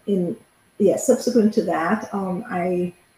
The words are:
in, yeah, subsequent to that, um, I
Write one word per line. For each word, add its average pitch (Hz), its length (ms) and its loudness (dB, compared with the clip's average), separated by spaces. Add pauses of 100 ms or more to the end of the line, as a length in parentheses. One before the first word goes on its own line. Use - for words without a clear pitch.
in, 180 300 0 (420)
yeah, 196 180 4
subsequent 226 580 2
to 220 100 2
that, 170 480 -2
um, 185 360 -4
I 180 440 -2 (260)